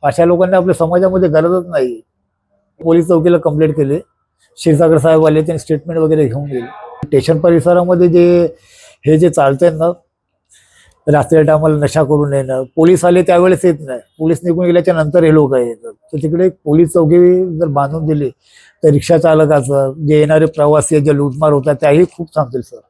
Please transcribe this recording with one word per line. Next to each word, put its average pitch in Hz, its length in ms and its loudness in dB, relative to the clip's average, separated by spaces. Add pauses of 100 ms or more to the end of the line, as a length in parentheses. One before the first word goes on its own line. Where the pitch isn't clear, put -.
अशा 151 220 0
लोकांना 180 320 2
आपल्या 180 180 0
समाजामध्ये 180 540 0
गरजच 170 380 0
नाही. 131 340 -6 (840)
पोलीस 165 220 2
चौकीला 175 320 2
कंप्लेंट 156 380 -2
केली, 147 220 -2 (560)
क्षीरसागर 160 440 2
साहेब 160 280 2
आले, 156 140 2
त्यांनी 160 180 -4
स्टेटमेंट 160 420 -6
वगैरे 156 260 0
घेऊन 127 180 -6
गेले. 127 220 -10 (380)
स्टेशन 151 340 0
परिसरामध्ये 175 720 2
जे 175 400 2 (580)
हे 156 120 2
जे 165 120 2
चालतंय 143 400 0
ना, 160 160 -4 (1300)
रात्रीच्या 151 300 2
टायमाला 151 420 0
नशा 156 180 -2
करून 147 300 -2
येणं, 131 320 -4 (120)
पोलीस 170 280 2
आले 180 180 2
त्यावेळेस 180 420 0
येत 175 160 2
नाही, 131 200 -12 (180)
पोलीस 160 260 -2
निघून 175 220 -2
गेल्याच्या 175 280 0
नंतर 160 300 0
हे 156 100 4
लोक 143 200 2
येतात. 120 380 -4
तर - 300 -14
तिकडे 165 240 -2
एक 185 60 0 (120)
पोलीस 156 280 0
चौकी 175 680 2
जर 170 80 -2
बांधून 143 400 -4
दिली 147 240 -2 (540)
तर 160 40 6
रिक्षा 151 300 2
चालकाचं, 143 720 0
जे 151 260 0
येणारे 156 280 2
प्रवासी 151 500 0
आहेत, 143 100 0
जे 151 100 2
लूटमार 143 360 -2
होतात, 143 280 0
त्याही 156 240 2
खूप 170 300 -14
थांबतील 131 260 -6
सर. 113 300 -18